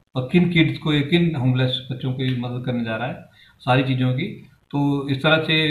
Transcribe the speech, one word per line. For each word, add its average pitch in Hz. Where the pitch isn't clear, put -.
और 127
किन 175
किड्स 156
को, 156
किन 156
homeless 127
बच्चों 131
की 127
मदद 123
करने 117
जा 113
रहा 117
है, 180
सारी 127
चीज़ों 127
की। 147
तो 143
इस 131
तरह 160
से, 160